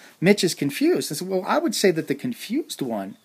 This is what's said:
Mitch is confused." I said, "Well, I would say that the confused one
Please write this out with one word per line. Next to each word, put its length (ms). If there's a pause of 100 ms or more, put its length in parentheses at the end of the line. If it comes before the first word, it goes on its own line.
(200)
Mitch 220
is 120
confused." 580
I 40
said, 120
"Well, 180
I 120
would 160
say 160
that 180
the 60
confused 640
one 440